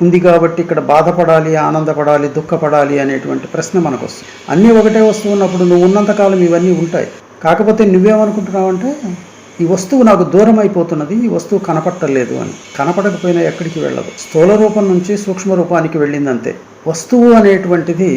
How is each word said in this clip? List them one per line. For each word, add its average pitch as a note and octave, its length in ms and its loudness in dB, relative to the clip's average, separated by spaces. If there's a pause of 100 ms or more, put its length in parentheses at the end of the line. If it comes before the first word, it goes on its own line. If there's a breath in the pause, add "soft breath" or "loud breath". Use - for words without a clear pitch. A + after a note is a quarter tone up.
ఉంది F3 180 4
కాబట్టి E3+ 420 2
ఇక్కడ E3+ 180 -4
బాధపడాలి, D#3+ 760 2
ఆనందపడాలి, D3+ 720 0
దుఃఖపడాలి D3 720 -2
అనేటువంటి C3+ 480 -6
ప్రశ్న D#3+ 320 -4
మనకు C#3 260 -4
వస్తుంది. - 240 -16 (220 loud breath)
అన్నీ A3 280 4
ఒకటే A3 300 2
వస్తువు G#3 240 -2
ఉన్నప్పుడు F#3 300 0
నువ్వు F3 220 4
ఉన్నంతకాలం G3+ 520 2
ఇవన్నీ F3 420 2
ఉంటాయి. E3 280 -4 (360)
కాకపోతే G#3 420 2
నువ్వేమనుకుంటున్నావంటే G3 1120 0 (640)
ఈ E3+ 40 0
వస్తువు F#3+ 380 0
నాకు G3+ 200 4
దూరం G#3 360 2
అయిపోతున్నది, E3+ 560 -2
ఈ A#3 120 -2
వస్తువు F3+ 320 -4
కనపట్టలేదు D#3 760 -2
అని. A#2+ 200 -8 (260)
కనపడకపోయినా F3 640 -2
ఎక్కడికి D#3+ 380 -6
వెళ్ళదు, C3 400 -6
స్థూల F3 360 2
రూపం G#3+ 320 0
నుంచి F#3 300 0
సూక్ష్మ F#3+ 360 -6
రూపానికి E3 440 -2
వెళ్ళిందంతే. C#3+ 580 -4 (320)
వస్తువు A#3+ 440 2
అనేటువంటిది F#3 840 2